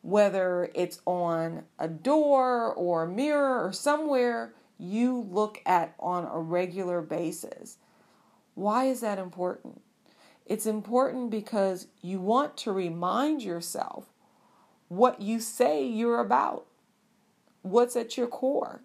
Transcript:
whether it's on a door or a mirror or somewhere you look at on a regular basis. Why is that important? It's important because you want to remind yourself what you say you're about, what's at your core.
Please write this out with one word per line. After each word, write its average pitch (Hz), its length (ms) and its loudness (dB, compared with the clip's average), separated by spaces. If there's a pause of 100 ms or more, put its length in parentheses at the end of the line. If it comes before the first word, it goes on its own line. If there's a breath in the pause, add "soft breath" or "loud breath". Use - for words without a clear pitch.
whether 185 720 2
it's 175 320 -4
on 165 580 -2 (140)
a 156 100 -4
door 254 880 2
or 170 300 0
a 165 40 -2
mirror 269 560 2
or 185 80 -2
somewhere 254 800 0 (260 soft breath)
you 226 500 0
look 214 380 -2
at 170 320 2
on 175 260 -2
a 160 140 -6
regular 175 640 -2
basis. 160 760 -8 (760 soft breath)
Why 208 300 2
is 254 160 0
that 208 180 -2
important? 180 640 -6 (640 soft breath)
It's 220 200 -4
important 233 640 0
because 202 580 -2 (140)
you 185 180 -4
want 247 380 2
to - 140 -4
remind 190 720 0
yourself - 640 -6 (840 soft breath)
what 240 320 4
you 220 180 -2
say 269 460 2
you're 233 340 0
about, - 460 2 (960)
what's 240 340 2
at 233 220 -4
your 240 100 0
core. - 580 -2